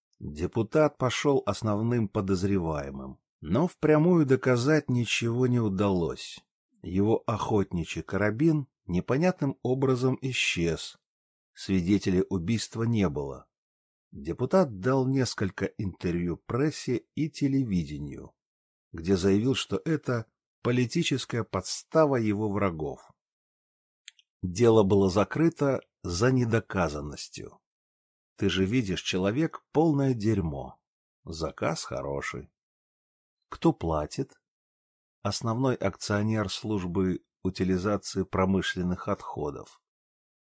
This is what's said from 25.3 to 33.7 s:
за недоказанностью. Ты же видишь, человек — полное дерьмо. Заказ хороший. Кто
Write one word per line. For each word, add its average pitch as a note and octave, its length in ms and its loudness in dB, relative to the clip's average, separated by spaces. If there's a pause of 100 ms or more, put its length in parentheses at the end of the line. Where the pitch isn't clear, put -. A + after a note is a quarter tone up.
за F2+ 280 2
недоказанностью. F#2 1300 -2 (800)
Ты G2+ 120 0
же F#2 160 2
видишь, F#2+ 360 0
человек — A2+ 720 -2
полное C#3 420 2
дерьмо. G2 640 -2 (460)
Заказ D#2+ 580 -6
хороший. C#2 680 -8 (1000)
Кто - 240 2